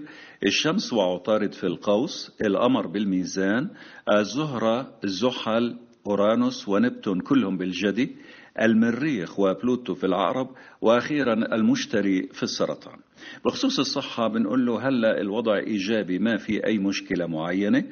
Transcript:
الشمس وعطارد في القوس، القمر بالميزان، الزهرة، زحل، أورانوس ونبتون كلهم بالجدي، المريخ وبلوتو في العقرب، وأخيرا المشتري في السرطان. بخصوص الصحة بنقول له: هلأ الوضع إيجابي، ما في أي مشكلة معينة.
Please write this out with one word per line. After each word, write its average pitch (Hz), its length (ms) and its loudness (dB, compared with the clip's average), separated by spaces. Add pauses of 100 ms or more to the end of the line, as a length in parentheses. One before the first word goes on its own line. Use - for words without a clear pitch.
(460)
الشمس 147 480 0
وعطارد 95 600 0
في - 100 -10
القوس، 104 680 -2 (140)
القمر 110 420 2
بالميزان، 95 840 0 (440)
الزهرة، 113 800 0 (100)
زحل، 113 760 -2 (300)
أورانوس 117 640 2
ونبتون 104 500 0
كلهم 95 380 2
بالجدي، 98 580 -2 (460)
المريخ 113 760 2
وبلوتو 98 560 0
في - 80 -6
العقرب، 95 460 0 (320)
وأخيرا 120 520 2
المشتري 110 1000 0
في - 100 -10
السرطان. - 540 -4 (480)
بخصوص 262 340 0
الصحة - 480 -2
بنقول 113 380 0
له: 120 220 0
هلأ 113 340 2
الوضع 104 360 0
إيجابي، 98 640 -2
ما 107 180 2
في - 280 -2
أي 110 120 2
مشكلة 95 500 -2
معينة. 92 640 0